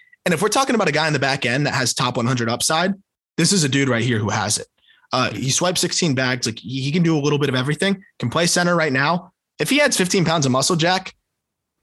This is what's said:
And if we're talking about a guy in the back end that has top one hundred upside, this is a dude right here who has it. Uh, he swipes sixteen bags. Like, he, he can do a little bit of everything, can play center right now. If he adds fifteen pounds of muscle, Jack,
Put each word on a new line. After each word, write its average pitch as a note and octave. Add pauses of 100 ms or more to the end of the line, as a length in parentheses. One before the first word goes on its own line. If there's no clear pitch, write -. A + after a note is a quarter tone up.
(240)
And F3
if D3+
we're G#3+
talking C4+
about G3+
a D3
guy D3+
in D#3
the D3
back C3+
end C3+
that A#2
has B2
top B2
one A#2+
hundred A#2+
upside, D#3+ (420)
this E3+
is F3+
a C#3+
dude C#3
right A#2
here A#2+
who G#2+
has G2+
it. - (460)
Uh, B2
he C3
swipes F3
sixteen E3+
bags. B2
Like, A2+
he, C3
he C#3
can F3
do D#3+
a D3
little D3
bit C#3+
of B2+
everything, D3+ (140)
can B2
play E3
center F3
right D#3
now. D3+ (260)
If D3+
he C#4+
adds C#4+
fifteen F3+
pounds D#3+
of B2+
muscle, C3+
Jack, F3 (680)